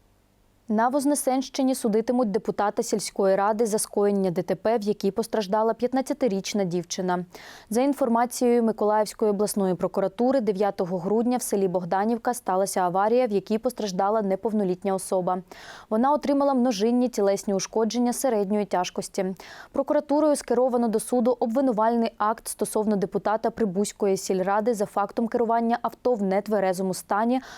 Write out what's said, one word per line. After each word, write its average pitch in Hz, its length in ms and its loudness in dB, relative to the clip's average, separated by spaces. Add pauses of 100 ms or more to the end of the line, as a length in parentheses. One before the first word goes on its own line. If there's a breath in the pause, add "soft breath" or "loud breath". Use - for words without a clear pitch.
(680)
На 220 180 2
Вознесенщині 269 880 0
судитимуть 233 560 0
депутата 208 520 -2
сільської 196 520 0
ради 208 300 2
за 214 140 0
скоєння 202 520 0
Д 175 100 -2
Т 175 140 -2
П, 220 220 0
в 214 60 -4
якій 202 280 -2
постраждала 220 640 0
п'ятнадцятирічна 240 880 -2
дівчина. 180 640 -2 (440 loud breath)
За 220 120 2
інформацією 240 800 2
Миколаївської 214 680 0
обласної 196 440 0
прокуратури, 202 640 0
дев'ятого 196 560 0
грудня 220 400 0
в 240 40 -6
селі 196 260 0
Богданівка 190 640 -2
сталася 196 460 0
аварія, 202 480 2
в 208 40 -8
якій 202 260 0
постраждала 214 640 0
неповнолітня 196 720 -2
особа. 185 480 -2 (480 loud breath)
Вона 247 240 2
отримала 277 400 2
множинні 247 560 2
тілесні 196 440 0
ушкодження 226 600 0
середньої 208 520 0
тяжкості. 185 600 -2 (460 loud breath)
Прокуратурою 294 640 2
скеровано 240 520 0
до 214 120 0
суду 247 400 0
обвинувальний 233 800 2
акт 214 300 -2
стосовно 214 480 -2
депутата 208 540 -2
Прибузької 202 680 -2
сільради 196 560 0
за 208 120 -2
фактом 202 420 -2
керування 233 540 0
авто 247 320 -2
в 208 100 -2
нетверезому 190 720 0
стані, 226 480 0 (160 loud breath)